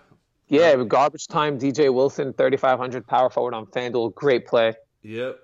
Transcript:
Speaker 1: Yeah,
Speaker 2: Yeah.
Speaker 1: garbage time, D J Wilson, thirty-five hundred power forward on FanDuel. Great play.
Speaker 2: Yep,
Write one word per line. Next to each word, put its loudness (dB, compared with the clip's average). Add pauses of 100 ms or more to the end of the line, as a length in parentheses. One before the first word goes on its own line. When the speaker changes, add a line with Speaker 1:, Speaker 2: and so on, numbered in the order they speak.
(480)
Speaker 1:
Yeah, 4
Speaker 2:
Yeah. 0
Speaker 1:
garbage 0
time, -2
D -2
J 2
Wilson, 0
thirty-five 0
hundred -8
power 2
forward -4
on -10
FanDuel. -4
Great 0
play. 0 (280)
Speaker 2:
Yep, -10